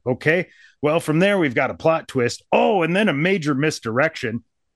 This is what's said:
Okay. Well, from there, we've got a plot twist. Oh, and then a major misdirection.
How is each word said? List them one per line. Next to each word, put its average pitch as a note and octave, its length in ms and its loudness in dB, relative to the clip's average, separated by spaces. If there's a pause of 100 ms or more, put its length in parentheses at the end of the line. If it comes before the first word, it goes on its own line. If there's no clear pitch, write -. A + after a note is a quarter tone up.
Okay. D#3 420 0 (320)
Well, D3+ 200 0
from D#3 180 0
there, G3 200 2
we've D3 160 0
got C3 160 0
a G2 40 -8
plot D#3+ 340 0
twist. A#2+ 340 -2 (100)
Oh, A3 300 2
and E3 140 0
then G#3 120 2
a D#3 60 2
major D#3 400 0
misdirection. C3 920 -2 (320)